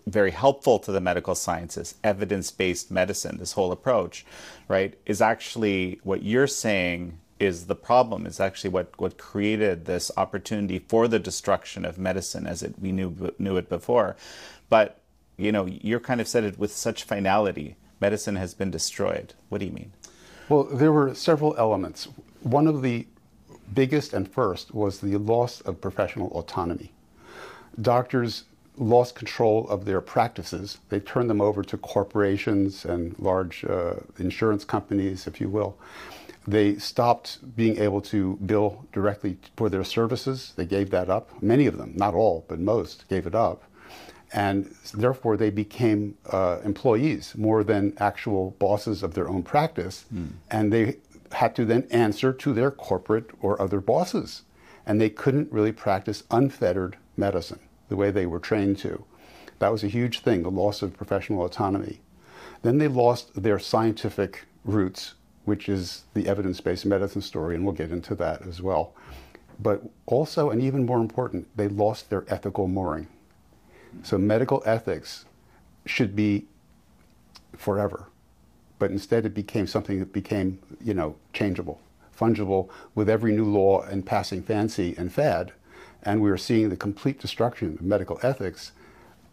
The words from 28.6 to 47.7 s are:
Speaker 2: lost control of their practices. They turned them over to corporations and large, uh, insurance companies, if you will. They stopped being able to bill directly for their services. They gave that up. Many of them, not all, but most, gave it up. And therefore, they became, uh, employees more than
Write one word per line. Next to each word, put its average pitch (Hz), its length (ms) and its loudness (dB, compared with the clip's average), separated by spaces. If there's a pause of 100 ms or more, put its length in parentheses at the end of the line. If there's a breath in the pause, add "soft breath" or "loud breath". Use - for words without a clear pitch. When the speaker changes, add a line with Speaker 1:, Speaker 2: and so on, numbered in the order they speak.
Speaker 2:
lost 120 380 4
control 110 520 2
of 98 180 -2
their 95 160 2
practices. 101 760 -4 (120)
They 104 100 0
turned 120 300 0
them 104 120 2
over 101 220 2
to 98 140 -6
corporations 98 1080 0
and 87 340 -4
large, 92 460 0
uh, 90 300 -2 (240)
insurance 101 440 0
companies, 98 640 -2
if - 140 -8
you 101 80 -2
will. 98 280 -2 (680 loud breath)
They 104 280 4
stopped - 640 0 (160)
being 113 240 2
able 101 220 2
to 95 340 0 (100)
bill 104 480 0
directly 101 440 -2 (200)
for 110 120 0
their 95 140 0
services. 123 720 -2
They 90 100 -4
gave 98 260 0
that 92 180 0
up. - 320 -2
Many 123 240 6
of 104 120 2
them, 101 180 -12
not 98 180 2
all, 95 340 2
but 85 120 -6
most, 98 480 -2
gave 92 180 -2
it 85 80 -4
up. 104 300 0 (680 loud breath)
And 98 440 -2 (180)
therefore, 113 440 0
they 107 120 2
became, 104 680 0 (120)
uh, 90 340 2
employees 110 720 0
more 107 280 2
than 101 340 2